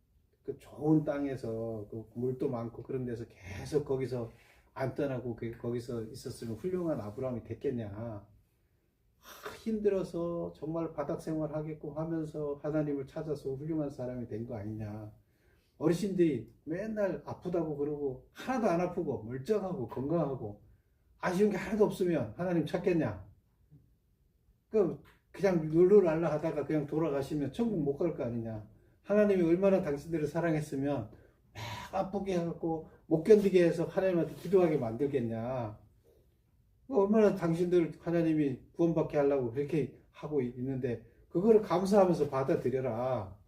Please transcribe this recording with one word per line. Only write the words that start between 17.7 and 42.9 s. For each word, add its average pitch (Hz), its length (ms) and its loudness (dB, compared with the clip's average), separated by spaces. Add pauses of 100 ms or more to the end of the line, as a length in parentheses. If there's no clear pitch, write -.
그러고 143 560 -4
하나도 226 360 -2
안 170 120 2
아프고 160 440 -2
멀쩡하고 139 640 -2
건강하고 131 720 -4 (600)
아쉬운 185 300 2
게 190 60 -2
하나도 202 280 2
없으면 165 520 0
하나님 175 300 0
찾겠냐. 160 580 0 (1500)
그, 170 300 2 (300)
그냥 175 300 2 (100)
룰루랄라 170 640 8
하다가 147 340 -2
그냥 156 200 0
돌아가시면 147 680 -2
천국 220 300 0
못 139 160 -2
갈 170 180 0
거 135 80 -4
아니냐. 113 420 -6 (380)
하나님이 202 380 4
얼마나 185 400 4
당신들을 151 440 -4
사랑했으면 143 840 -2 (840)
막 190 140 -2
아프게 190 320 -2
해갖고 165 500 -4 (180)
못 160 160 2
견디게 190 420 8
해서 170 200 2
하나님한테 180 500 0
기도하게 170 440 4
만들겠냐. 117 1000 -4 (1080)
그 262 140 0
얼마나 208 340 6
당신들 170 680 2
하나님이 156 580 2 (160)
구원받게 156 420 2
하려고 139 360 2
그렇게 143 460 -2 (120)
하고 151 320 -4
있는데 123 600 -4 (280)
그거를 214 320 6
감사하면서 185 680 4
받아들여라. 127 1040 -2 (140)